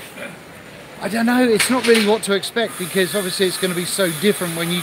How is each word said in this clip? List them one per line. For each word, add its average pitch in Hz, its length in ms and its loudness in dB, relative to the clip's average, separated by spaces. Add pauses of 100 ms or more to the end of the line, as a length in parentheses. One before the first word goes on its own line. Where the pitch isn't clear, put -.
(1000)
I 190 80 -6
don't 226 180 0
know, 247 160 4
it's 226 280 4
not 240 160 0
really 226 200 6
what 214 180 2
to 196 100 0
expect 214 440 -2
because 180 360 0
obviously 190 320 0
it's - 140 -2
gonna 185 140 0
be 180 100 -2
so 180 260 0 (100)
different 180 360 0
when 170 140 -2
you 175 120 0